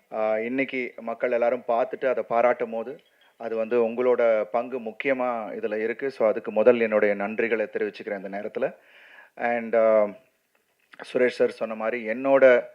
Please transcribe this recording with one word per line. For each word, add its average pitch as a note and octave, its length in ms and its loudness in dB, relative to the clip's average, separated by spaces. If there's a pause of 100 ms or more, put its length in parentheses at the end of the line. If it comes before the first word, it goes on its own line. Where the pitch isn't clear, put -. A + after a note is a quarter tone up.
(100)
ஆஹ், A2 260 -2
இன்னைக்கு B2 600 -4
மக்கள் A#2 360 -4
எல்லாரும் A#2+ 360 0
பார்த்துட்டு B2 380 -2
அதை A#2+ 160 0
பாராட்டும் A#2+ 480 0
போது A#2 300 -8 (360)
அது A2+ 200 -6
வந்து A2+ 320 2
உங்களோட A#2+ 540 2
பங்கு A#2+ 380 -4
முக்கியமா A#2+ 720 -4
இதுல G#2+ 220 -4
இருக்கு. A2+ 360 -4
So A#2 180 0
அதுக்கு A2 220 -2
முதல் A2+ 300 6
என்னுடைய G#2+ 340 2
நன்றிகளை A2 520 -2
தெரிவிச்சுக்கிறேன் G#2 580 -6
இந்த G2 140 -10
நேரத்துல. A#2 380 -8 (580)
And, A#2+ 420 -4
ஆஹ், A2 400 4 (960)
சுரேஷ் B2 260 0
சார் B2 120 2
சொன்ன A2+ 240 -8
மாதிரி A2+ 320 -6
என்னோட, B2+ 680 6